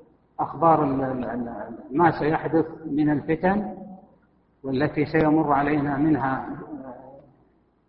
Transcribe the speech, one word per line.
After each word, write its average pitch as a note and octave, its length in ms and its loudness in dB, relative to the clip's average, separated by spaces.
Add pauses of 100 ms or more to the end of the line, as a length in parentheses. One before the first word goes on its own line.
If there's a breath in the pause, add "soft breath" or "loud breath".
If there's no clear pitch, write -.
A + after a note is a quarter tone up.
(400)
أخبار D3+ 440 4
ال-، C3+ 180 0
ال-، B2+ 220 -4
ال-، A#2 540 -8 (120)
ما D#3 280 2
سيحدث D#3 480 0 (200)
من D3+ 240 0
الفتن F3+ 680 0 (880)
والتي C#3 420 0
سيمر D#3 460 4
علينا C#3+ 440 0
منها C3+ 520 2 (1400)